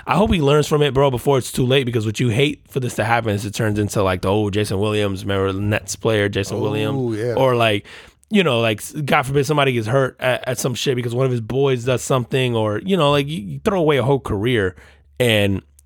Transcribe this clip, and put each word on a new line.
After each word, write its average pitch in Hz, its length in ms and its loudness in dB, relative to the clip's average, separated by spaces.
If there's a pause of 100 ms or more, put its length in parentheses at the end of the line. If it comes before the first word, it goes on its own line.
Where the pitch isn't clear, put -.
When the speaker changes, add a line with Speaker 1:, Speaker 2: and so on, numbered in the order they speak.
Speaker 1:
I 127 80 0
hope 220 180 2
he 180 80 0
learns 147 260 4
from 151 140 2
it, 143 140 0
bro, 139 160 4
before 135 260 0
it's 120 140 -4
too 131 160 0
late, 135 160 4
because 117 240 -2
what 107 120 -4
you 127 100 0
hate 135 380 0
for - 120 -6
this 123 160 -6
to - 100 -2
happen 117 240 0
is 101 160 -2
it 101 80 -8
turns 107 240 -2
into, 104 240 0
like, 92 220 0
the 95 60 0
old 104 240 0
Jason 101 260 -2
Williams, 104 440 -2
remember 98 300 0
the 95 80 -4
Nets 104 340 -2
player, 107 340 0
Jason 101 280 -4
Speaker 2:
Oh, 104 40 -4
Speaker 1:
Williams? 110 540 -2
Speaker 2:
yeah. 113 200 -4
Speaker 1:
Or, 131 200 2
like, 110 300 0 (480)
you 196 120 4
know, 120 160 2
like, 110 180 0
s-, - 140 -14
God 147 300 0
forbid 139 220 0
somebody 143 280 2
gets 113 140 -2
hurt 131 340 0
at, 123 260 -2
at 127 100 -4
some 131 160 -2
shit 131 220 -2
because 123 180 -4
one 127 120 0
of 131 80 0
his 120 80 -2
boys 127 420 0
does 123 180 0
something, 127 540 0
or, 107 240 0
you 190 160 -2
know, 147 160 4
like, 143 160 2
you, 160 140 -8
you 156 180 -10
throw 202 200 0
away 151 180 4
a 120 60 2
whole 135 180 2
career 107 560 0 (420)
and, 101 420 2 (240)